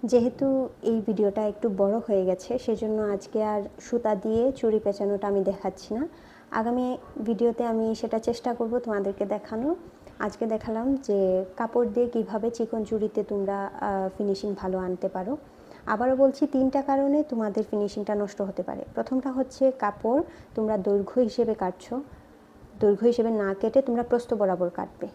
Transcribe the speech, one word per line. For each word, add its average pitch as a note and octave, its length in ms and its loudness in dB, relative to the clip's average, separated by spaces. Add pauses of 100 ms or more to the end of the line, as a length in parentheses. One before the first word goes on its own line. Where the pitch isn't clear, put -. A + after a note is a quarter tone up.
যেহেতু B3 440 4 (360)
এই A3+ 180 2
ভিডিওটা G#3 400 2 (100)
একটু G#3 160 -2 (140)
বড় G3+ 180 4
হয়ে G3+ 260 2
গেছে, F#3 320 -2
সেজন্য A3 400 -2 (160)
আজকে G3+ 300 -4
আর G#3+ 180 0 (180)
সুতা A#3 360 0
দিয়ে A3 360 0
চুড়ি A3 280 2
পেঁচানোটা G3+ 480 0
আমি G3+ 160 2
দেখাচ্ছি F#3+ 500 -4
না। A#3+ 100 -2 (480)
আগামী A#3+ 340 0 (380)
ভিডিওতে A#3 420 2
আমি A3+ 300 0
সেটা A3+ 240 -2
চেষ্টা A#3+ 340 -2
করব A3+ 260 -2
তোমাদেরকে G3+ 460 -2
দেখানোর। A3 500 -2 (440)
আজকে G#3 280 -4
দেখালাম A3 480 -2
যে A3 220 0 (400)
কাপড় A#3 320 2
দিয়ে A#3+ 180 2
কিভাবে A3 440 -2
চিকন A3+ 320 -2
চুড়িতে G#3+ 400 -2
তোমরা, G3 420 -2
আহ, G3 500 -2
ফিনিশিং G3+ 340 -2 (120)
ভালো F#3 180 -2
আনতে F#3 300 -2
পারো। F#3+ 240 -4 (520)
আবারও B3 300 2
বলছি, C4+ 320 4
তিনটা C4 340 2
কারণে C#4 420 2
তোমাদের A3 400 -2
ফিনিশিংটা G#3 520 -2
নষ্ট G#3 260 -4
হতে F#3+ 220 -4
পারে। - 200 -6 (100)
প্রথমটা C4 380 -2
হচ্ছে C4 320 0 (200)
কাপড় A3+ 380 2 (320)
তোমরা A3 240 0
দৈর্ঘ্য G3+ 440 2
হিসেবে A3 340 2
কাটছো, F#3+ 400 -6 (840)
দৈর্ঘ্য G#3 260 4
হিসেবে A#3 260 4
না G3+ 220 0
কেটে A3+ 280 4
তোমরা A#3+ 220 0
প্রস্থ A#3+ 300 0
বরাবর F#3 360 2
কাটবে। - 460 -8